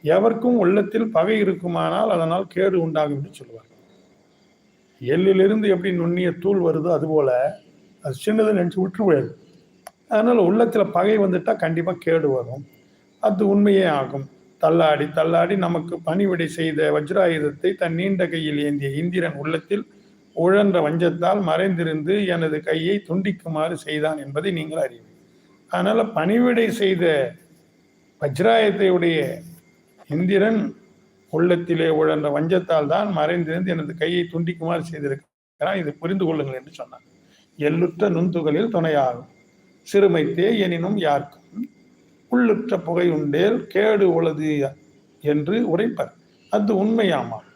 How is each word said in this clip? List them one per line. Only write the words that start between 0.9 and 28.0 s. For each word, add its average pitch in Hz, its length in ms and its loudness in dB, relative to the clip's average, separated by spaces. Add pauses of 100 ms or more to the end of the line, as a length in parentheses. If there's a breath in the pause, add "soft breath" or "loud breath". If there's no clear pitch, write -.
பகை 202 280 0
இருக்குமானால் 175 720 -2
அதனால் 170 360 0
கேடு 190 340 0
உண்டாகும் 151 360 -2
என்று 139 160 -10
சொல்லுவார். 117 340 -20 (1300)
எள்ளிலிருந்து 190 680 2
எப்படி 180 240 0
நுண்ணிய 175 460 -2
தூள் 196 220 0
வருதோ 165 320 0
அதுபோல 147 640 0 (500)
அது 139 100 -6
சின்னது 214 380 0
நினைச்சு 175 260 0
விட்டுருவாரு. 185 580 0 (720)
அதனால 226 340 4
உள்ளத்துல 214 480 2
பகை 208 280 2
வந்துட்டா 185 380 0
கண்டிப்பா 170 420 -2
கேடு 160 320 0
வரும். 127 360 -6 (560 soft breath)
அது 202 260 2
உண்மையே 202 440 4
ஆகும். 139 380 -4 (300)
தள்ளாடி 156 500 4
தள்ளாடி 170 460 2
நமக்கு 170 440 -4
பணிவிடை 170 480 0
செய்த 156 440 -2
வஜ்ராயுதத்தை 160 840 0
தன் 170 200 -2
நீண்ட 185 320 0
கையில் 151 320 -4
ஏந்திய 143 360 -4
இந்திரன் 170 400 -2
உள்ளத்தில் 160 520 -6 (500 soft breath)
உழன்ற 185 460 4
வஞ்சத்தால் 170 600 0
மறைந்திருந்து 170 840 -2
எனது 160 340 -2
கையை 165 420 -2
துண்டிக்குமாறு 170 720 -4
செய்தான் 151 440 -4
என்பதை 151 340 -6
நீங்கள் 160 260 -6
அறிவீர்கள். 127 260 -6 (680 soft breath)
அதனால 220 400 0
பணிவிடை 226 640 2
செய்த 165 640 0 (840)